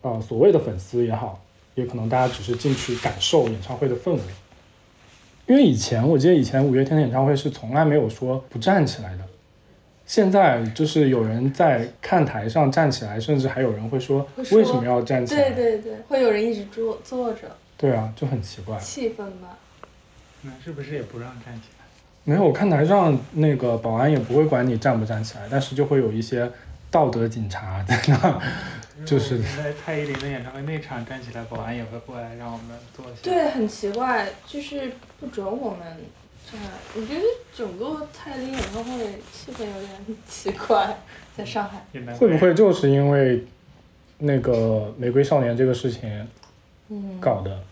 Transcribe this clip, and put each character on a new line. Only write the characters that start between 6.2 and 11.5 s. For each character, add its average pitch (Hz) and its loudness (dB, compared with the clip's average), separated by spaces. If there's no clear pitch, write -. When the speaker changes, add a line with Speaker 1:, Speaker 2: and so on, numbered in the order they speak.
Speaker 1:
得 180 8
以 151 6
前 123 2
五 139 2
月 135 4
天 143 0
的 156 6
演 120 2
唱 135 2
会 143 4
是 143 -2
从 120 -8
来 156 4
没 147 4
有 117 4
说 131 -4
不 - -10
站 170 4
起 - -6
来 95 -10
的， 92 -10
现 196 4
在 147 6
就 160 0
是 151 4
有 120 2
人 120 0